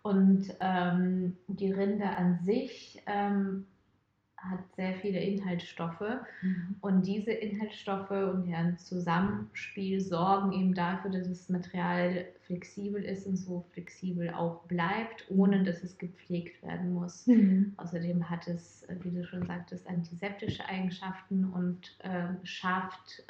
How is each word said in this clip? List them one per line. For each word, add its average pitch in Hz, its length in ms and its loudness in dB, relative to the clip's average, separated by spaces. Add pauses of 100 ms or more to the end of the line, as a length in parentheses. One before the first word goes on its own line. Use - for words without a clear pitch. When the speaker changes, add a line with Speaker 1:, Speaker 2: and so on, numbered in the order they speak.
Speaker 1:
Und, 190 560 6
ähm, 180 800 2 (100)
die 190 240 0
Rinde 202 380 2
an 180 340 2
sich, - 640 -2
ähm, 196 600 0 (720)
hat 185 240 -8 (160)
sehr 190 200 -4
viele 190 240 -2
Inhaltsstoffe 180 800 -4 (400)
Speaker 2:
Mhm. 185 400 -2
Speaker 1:
und 185 240 4
diese 208 260 0
Inhaltsstoffe 208 800 -4
und 185 380 0
deren 170 320 0
Zusammenspiel 190 1200 -2
sorgen 190 520 2
eben 185 200 4
dafür, 185 380 0
dass 185 180 -2
das 180 200 -8
Material 180 760 0 (220)
flexibel 202 560 -6
ist 196 240 -6
und 190 100 0
so 175 260 -4 (100)
flexibel 175 580 -4
auch 170 320 -2
bleibt, 185 640 -2
ohne 196 300 6
Speaker 2:
Mhm. 185 60 4
Speaker 1:
dass 170 180 -2
es - 160 -12
gepflegt 175 640 -8
werden 175 280 -4
muss. 175 360 -4
Speaker 2:
Mhm. 202 500 8
Speaker 1:
Außerdem 170 540 -2
hat 170 160 -6
es, - 420 -6
äh, 180 140 -8
wie 175 80 -4
du 175 120 -4
schon 180 220 -6
sagtest, 175 420 -8
antiseptische 196 800 -4
Eigenschaften 190 800 -2
und, 180 580 -4
ähm, 180 400 -4
schafft, - 880 -6